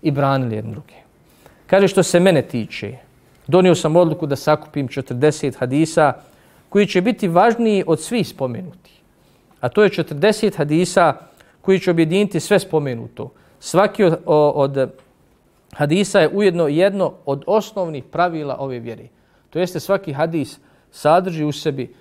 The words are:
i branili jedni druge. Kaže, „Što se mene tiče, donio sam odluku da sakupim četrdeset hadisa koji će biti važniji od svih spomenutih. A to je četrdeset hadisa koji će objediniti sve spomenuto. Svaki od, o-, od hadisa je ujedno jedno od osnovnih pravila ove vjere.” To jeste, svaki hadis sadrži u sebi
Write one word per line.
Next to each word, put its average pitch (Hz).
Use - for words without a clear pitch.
i 156
branili 135
jedni 107
druge. -
Kaže, 196
„Što 190
se -
mene 180
tiče, 110
donio 180
sam 156
odluku 165
da 139
sakupim 147
četrdeset 135
hadisa 147
koji 202
će 185
biti 208
važniji 214
od 156
svih 233
spomenutih. -
A 123
to 208
je 202
četrdeset 175
hadisa 160
koji 190
će 185
objediniti 170
sve 202
spomenuto. 123
Svaki 202
od, 165
o-, 151
od 139
hadisa 180
je 156
ujedno 180
jedno 180
od 139
osnovnih 175
pravila 160
ove 131
vjere.” 117
To 160
jeste, 180
svaki 190
hadis 156
sadrži 165
u 151
sebi 139